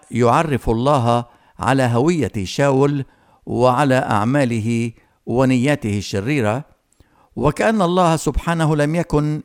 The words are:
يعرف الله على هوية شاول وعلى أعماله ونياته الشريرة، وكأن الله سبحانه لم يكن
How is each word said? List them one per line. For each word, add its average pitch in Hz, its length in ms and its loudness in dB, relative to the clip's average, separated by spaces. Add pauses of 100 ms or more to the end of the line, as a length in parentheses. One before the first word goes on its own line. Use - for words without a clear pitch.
(120)
يعرف 123 580 0
الله 120 560 2 (340)
على 127 240 0
هوية 123 480 0 (120)
شاول 139 600 0 (400)
وعلى 127 500 2
أعماله 117 960 0 (340)
ونياته 127 720 0
الشريرة، 110 680 -4 (720)
وكأن 202 460 0
الله 175 340 2
سبحانه 160 600 -2
لم 147 200 0
يكن 151 480 -2